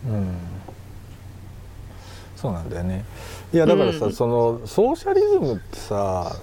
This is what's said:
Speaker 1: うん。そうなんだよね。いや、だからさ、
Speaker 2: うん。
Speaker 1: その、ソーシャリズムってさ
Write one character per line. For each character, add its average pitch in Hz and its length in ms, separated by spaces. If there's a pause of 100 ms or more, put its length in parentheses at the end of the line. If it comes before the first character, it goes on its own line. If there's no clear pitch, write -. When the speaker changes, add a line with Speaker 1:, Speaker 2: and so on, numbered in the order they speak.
Speaker 1:
う 113 40
ん。 92 260 (2000)
そ 139 120
う 98 40
な 82 80
ん 80 80
だ 82 80
よ 87 60
ね。 92 200 (500)
い 160 40
や、 160 80
だ - 100
か 196 80
ら - 100
さ、 151 120
Speaker 2:
う 101 40
ん。 101 40
Speaker 1:
そ 120 140
の、 117 380
ソ 226 280
ー - 40
シ - 80
ャ 392 80
リ 427 80
ズ 415 180
ム 135 160
っ - 40
て - 180
さ 92 640